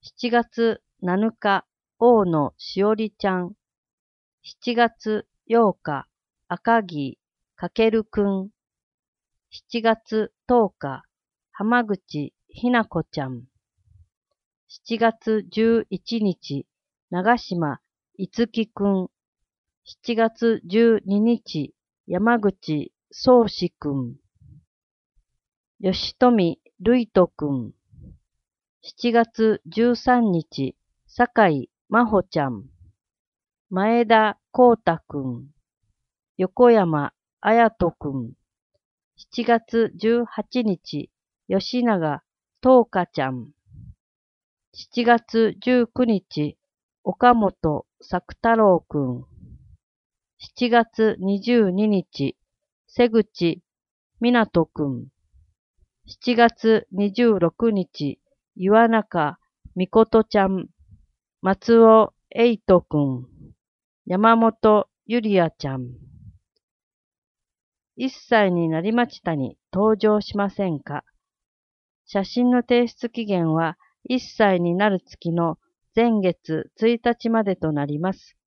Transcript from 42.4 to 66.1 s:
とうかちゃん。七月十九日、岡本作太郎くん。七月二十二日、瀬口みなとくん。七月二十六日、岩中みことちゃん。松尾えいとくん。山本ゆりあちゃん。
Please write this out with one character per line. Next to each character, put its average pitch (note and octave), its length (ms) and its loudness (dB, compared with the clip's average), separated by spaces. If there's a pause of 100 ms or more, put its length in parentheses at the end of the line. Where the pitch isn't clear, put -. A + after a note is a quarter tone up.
と B3+ 220 6
う A3+ 40 0
か F3+ 200 -4
ち - 160 -6
ゃ C3+ 80 -2
ん。 B2 180 -12 (1300)
七 - 300 -8
月 A3+ 540 0
十 B3 280 0
九 - 180 -2
日、 F3+ 540 -4 (440)
岡 B3 300 2
本 F#3 540 -2 (160)
作 - 320 -8
太 A3+ 220 0
郎 G3 300 4
く D3+ 120 -6
ん。 B2+ 260 -6 (1120)
七 - 320 -6
月 A3+ 500 2
二 G3 220 -4
十 A3 300 2
二 G3+ 180 0
日、 F3+ 480 -4 (520)
瀬 A#3+ 200 0
口 F3+ 540 -2 (580)
み A#3+ 120 2
な A3+ 140 2
と E3 200 0
く - 180 -8
ん。 B2+ 220 -6 (960)
七 - 300 -6
月 A3 580 2
二 G3 220 -4
十 A#3 240 2
六 F3+ 340 -2
日、 E3 480 -6 (340)
岩 G#3+ 340 4
中 F3+ 500 -2 (380)
み F3+ 120 -4
こ A3+ 160 4
と A3 200 2
ち - 140 -2
ゃ G3 60 2
ん。 F#3+ 220 -4 (720)
松 G3 380 2
尾 A3 340 6 (220)
え A#3 160 2
い A3 80 -2
と F3+ 240 4
く - 160 -4
ん。 C3 280 -4 (760)
山 G#3 300 2
本 A3 540 2 (180)
ゆ A#3 140 -2
り G#3 200 0
あ D#3+ 120 0
ち - 160 -12
ゃ C3+ 80 -6
ん。 B2 160 -10 (2000)